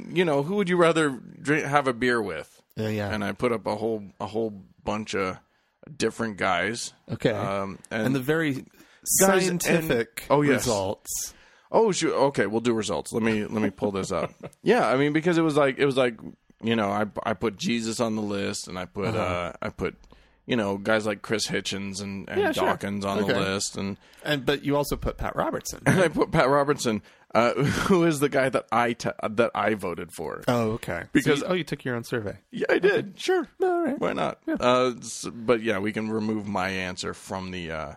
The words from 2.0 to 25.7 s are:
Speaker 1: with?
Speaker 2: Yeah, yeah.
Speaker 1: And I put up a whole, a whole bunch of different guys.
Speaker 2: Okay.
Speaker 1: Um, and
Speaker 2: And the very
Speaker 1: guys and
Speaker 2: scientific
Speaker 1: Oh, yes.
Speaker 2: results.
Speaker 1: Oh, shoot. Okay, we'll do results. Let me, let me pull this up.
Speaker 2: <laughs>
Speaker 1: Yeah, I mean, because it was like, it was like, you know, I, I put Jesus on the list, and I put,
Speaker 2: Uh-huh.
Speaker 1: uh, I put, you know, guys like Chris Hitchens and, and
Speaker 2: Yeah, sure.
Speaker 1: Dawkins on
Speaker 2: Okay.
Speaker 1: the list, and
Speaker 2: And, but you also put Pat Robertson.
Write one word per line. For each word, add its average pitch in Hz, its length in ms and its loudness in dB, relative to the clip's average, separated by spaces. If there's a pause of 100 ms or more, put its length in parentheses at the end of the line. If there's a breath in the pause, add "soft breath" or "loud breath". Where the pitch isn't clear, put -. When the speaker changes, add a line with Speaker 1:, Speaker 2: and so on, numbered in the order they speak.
Speaker 1:
with? 82 400 -8 (140)
Speaker 2:
Yeah, 107 120 -2
yeah. 104 240 -2
Speaker 1:
And 104 120 -2
I 101 80 -2
put 120 200 -2
up 104 140 -4
a 101 80 0
whole, 110 300 -2 (160)
a 104 60 -4
whole 107 360 -4 (220)
bunch 107 320 -4
of 92 220 -2 (580)
different 113 400 -2
guys. 98 560 -2 (180)
Speaker 2:
Okay. 123 220 0
Speaker 1:
Um, 98 460 -4 (120)
and 110 160 -2
Speaker 2:
And 131 80 0
the 139 60 -2
very 147 460 -2 (540 loud breath)
Speaker 1:
guys 190 280 6
and 180 120 0
Speaker 2:
scientific 151 680 0
Speaker 1:
Oh, 143 120 6
yes. 135 240 4
Speaker 2:
results. - 680 -2 (380 soft breath)
Speaker 1:
Oh, 220 180 6
shoot. 156 240 0
Okay, 135 320 4
we'll 107 140 0
do 120 120 2
results. 98 400 -2
Let 113 120 0
me, 110 200 2
let 110 180 -2
me 107 80 2
pull 104 200 -2
this 95 220 -2
up. 80 200 -2 (160)
Speaker 2:
<laughs> - 140 -20
Speaker 1:
Yeah, 208 260 4
I 123 80 4
mean, 147 160 4
because 160 260 2
it 165 40 6
was 156 140 2
like, 139 220 4
it 139 80 4
was 135 100 2
like, 123 220 2 (440)
you 113 140 2
know, 104 140 2
I, 104 160 0 (180)
I 110 100 0
put 104 220 -2
Jesus 113 440 -2
on 113 160 0
the 110 60 -2
list, 101 460 -4
and 90 100 -8
I 92 60 -6
put, 95 240 -6
Speaker 2:
Uh-huh. 90 100 -2
Speaker 1:
uh, 87 340 -2 (100)
I 107 80 -4
put, - 260 -6 (500 soft breath)
you 127 100 0
know, 98 220 0
guys 107 280 2
like 104 160 -4
Chris 107 240 -2
Hitchens 98 540 -6
and, 98 280 -10
and - 120 -2
Speaker 2:
Yeah, - 120 0
sure. 92 140 -2
Speaker 1:
Dawkins 98 380 -2
on 98 160 0
Speaker 2:
Okay. 101 140 0
Speaker 1:
the 98 60 0
list, 95 360 -2
and 98 200 -4 (280 loud breath)
Speaker 2:
And, 147 220 -2
but 143 180 0
you 143 120 0
also 143 200 -2
put - 220 -4
Pat - 180 -6
Robertson. - 460 -4